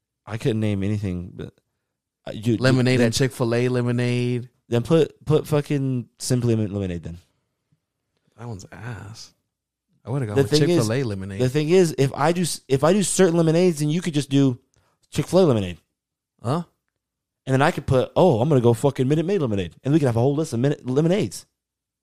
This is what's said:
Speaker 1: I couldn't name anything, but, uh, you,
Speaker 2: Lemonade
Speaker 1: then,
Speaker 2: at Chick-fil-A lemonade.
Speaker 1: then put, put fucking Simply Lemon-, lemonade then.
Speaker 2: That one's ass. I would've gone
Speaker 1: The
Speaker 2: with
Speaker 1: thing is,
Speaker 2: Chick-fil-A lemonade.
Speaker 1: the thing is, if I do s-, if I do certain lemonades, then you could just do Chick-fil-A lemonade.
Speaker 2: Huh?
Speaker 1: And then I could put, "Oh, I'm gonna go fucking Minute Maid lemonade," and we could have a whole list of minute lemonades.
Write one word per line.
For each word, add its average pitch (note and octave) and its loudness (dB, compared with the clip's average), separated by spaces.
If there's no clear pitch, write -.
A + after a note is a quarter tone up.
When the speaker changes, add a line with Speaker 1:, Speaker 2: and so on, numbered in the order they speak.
Speaker 1:
I A#2 -10
couldn't A2+ -2
name G#2 -2
anything, G2 -6
but, - -16
uh, - -12
you, A2 -2
Speaker 2:
Lemonade B2+ 2
Speaker 1:
then, A#2+ 4
Speaker 2:
at A2+ -2
Chick-fil-A B2 -2
lemonade. B2 -2
Speaker 1:
then A#2 0
put, - 0
put D3+ 0
fucking C3+ -2
Simply A#2+ 0
Lemon-, G#2+ -2
lemonade F#2 -6
then. E2+ -12
Speaker 2:
That A#2 -14
one's G2+ -14
ass. G#2 -16
I - -14
would've C3 -4
gone G#2 -4
Speaker 1:
The C#3 4
Speaker 2:
with - -2
Speaker 1:
thing D3+ 4
is, C#3+ 2
Speaker 2:
Chick-fil-A B2 0
lemonade. G2 -6
Speaker 1:
the B2+ 2
thing D3 -2
is, F3 4
if C3+ 2
I D#3 0
do F3+ -2
s-, - -4
if C3 0
I D#3+ 4
do G3+ 2
certain E3+ 2
lemonades, E3 2
then D3+ 0
you F3 -2
could C#3+ -6
just C#3+ -2
do C3+ 2
Chick-fil-A E3+ 2
lemonade. G2+ 0
Speaker 2:
Huh? E3 -4
Speaker 1:
And C3 -2
then C3 2
I E3 2
could D#3 -8
put, C3 0
"Oh, C#3+ 4
I'm D3+ 0
gonna C3+ 4
go A#2+ 4
fucking C3 0
Minute D#3 0
Maid G3 0
lemonade," G2 -2
and C3+ -2
we E3 4
could C#3 2
have A2+ 0
a - 0
whole C#3 2
list D#3 -4
of A#2 -4
minute C#3 -2
lemonades. D#3 -2